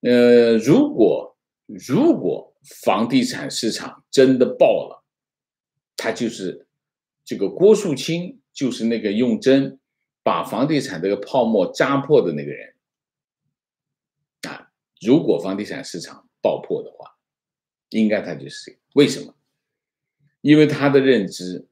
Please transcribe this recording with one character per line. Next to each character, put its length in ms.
呃， 540
如 360
果， 440
如 520
果 340
房 240
地 140
产 280
市 200
场 400
真 280
的 60
爆 220
了， 160
他 140
就 180
是， 380
这 120
个 120
郭 260
树 200
清 460
就 180
是 160
那 140
个 120
用 280
针 380
把 180
房 240
地 140
产 200
这 80
个 80
泡 280
沫 280
扎 260
破 220
的 120
那 120
个 60
人。 240
啊， 200
如 220
果 160
房 180
地 80
产 200
市 160
场 260
爆 180
破 220
的 80
话， 260
应 180
该 120
他 140
就 140
是 160
这 80
个。 60
为 120
什 160
么？ 120
因 160
为 100
他 220
的 120
认 260
知 460